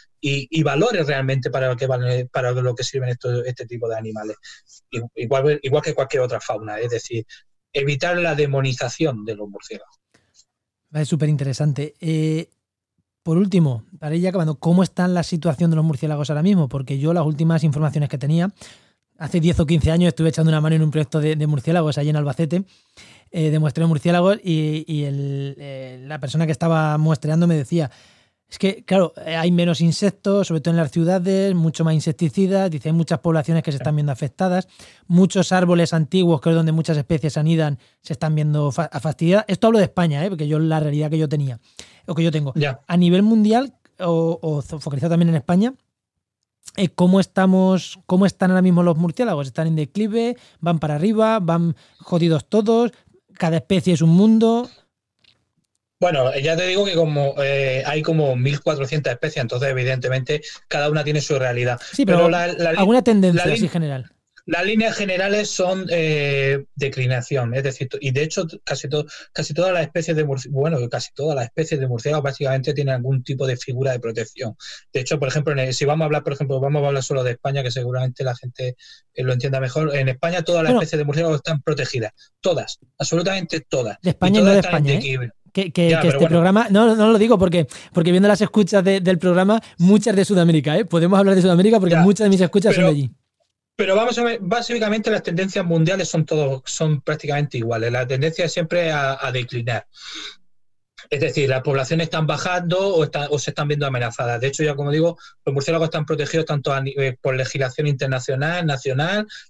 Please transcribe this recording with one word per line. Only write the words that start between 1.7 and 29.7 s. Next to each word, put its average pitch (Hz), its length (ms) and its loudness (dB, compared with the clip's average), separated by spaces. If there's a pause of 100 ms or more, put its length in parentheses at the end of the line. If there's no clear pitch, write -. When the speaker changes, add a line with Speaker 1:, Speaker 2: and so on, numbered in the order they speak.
Speaker 1:
que 131 100 -4
vale, 123 400 -2
para 123 240 -4
lo 123 240 -2
que 123 80 -8
sirven 127 260 -4
estos, 123 380 -4
este 123 200 -10
tipo 117 220 -8
de 110 80 -4
animales. 107 400 -10 (540)
I-, 123 100 -8 (220)
igual, 135 400 0
igual 147 200 -2
que 156 120 -6
cualquier 135 280 -2
otra 123 180 -4
fauna, 107 400 -8
es 117 100 -4
decir, 113 340 -6 (480)
evitar 147 460 -2
la 165 160 0
demonización 135 880 -2
de 107 120 -8
los 104 120 -12
murciélagos. - 480 -18 (960)
Speaker 2:
Es 151 160 -2
superinteresante. 147 920 -2
Eh... 156 500 -2 (720)
Por 160 140 0
último, 170 480 2 (160)
para 151 160 -4
ir 175 60 0
ya 185 80 0
acabando, 160 260 0
¿cómo 175 260 4
está 180 240 0
la 180 160 0
situación 165 480 0
de 160 60 2
los 156 80 2
murciélagos 151 460 -2
ahora 151 120 0
mismo? 175 260 4
Porque 135 300 -4
yo 156 160 2
las 165 100 2
últimas 160 380 2
informaciones 147 460 0
que 139 100 -6
tenía, 170 340 0 (680)
hace 165 220 -2
diez 160 200 2
o 160 60 4
quince 156 260 2
años 175 160 4
estuve 160 220 0
echando 160 200 2
una 156 100 2
mano 160 160 2
en 160 60 4
un 156 80 2
proyecto 156 300 -2
de, 151 160 0
de 151 100 -2
murciélagos 151 500 0
allí 147 140 0
en 151 60 0
Albacete, 151 480 -2 (680)
eh, 156 180 0
de 151 80 2
muestreo 156 280 0
de - 20 4
murciélagos 175 560 2
y, 156 420 -2
y 151 180 -4
el, 139 540 -6
eh, 131 480 -14
la 147 140 -10
persona 147 260 0
que 160 60 -2
estaba 156 460 0
muestreando 160 500 2
me 165 80 2
decía, 151 340 -2 (560)
es - 120 -20
que, 190 260 -2
claro, 185 280 2 (140)
eh, 160 80 -6
hay 165 160 0
menos 175 300 2